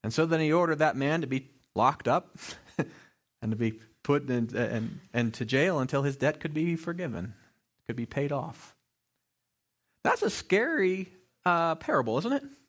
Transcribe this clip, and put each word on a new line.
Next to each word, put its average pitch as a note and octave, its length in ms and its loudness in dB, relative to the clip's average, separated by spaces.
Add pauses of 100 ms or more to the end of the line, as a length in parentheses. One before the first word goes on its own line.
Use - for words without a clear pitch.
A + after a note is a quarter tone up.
And A2+ 100 -2
so - 120 4
then D#3+ 160 2
he D#3 100 2
ordered E3 280 2
that D3+ 180 4
man D3 240 0
to C#3+ 60 -4
be C3 200 -4 (260)
locked - 360 2
up D#3+ 280 0 (400)
<laughs> - 640 -10
and A2 100 -2
to A2+ 40 -2
be A2 240 -2 (240)
put C#3+ 260 0
in, B2 260 -2
and, A2+ 440 -4 (140)
and A#2 220 0
to A#2+ 100 -6
jail C#3+ 340 2
until C#3 240 0
his C#3 140 -2
debt C#3+ 240 0
could D#3 120 -8
be E3 220 0
forgiven, D3 580 -6 (540)
could A#2 80 -6
be A#2+ 100 -4
paid C#3+ 280 -4
off. - 420 -10 (1300)
That's - 180 2
a F#4+ 80 2
scary, F#3+ 800 0 (360)
uh, E3+ 300 4
parable, B2 440 0
isn't G#3 120 -2
it? C#4 120 0 (260)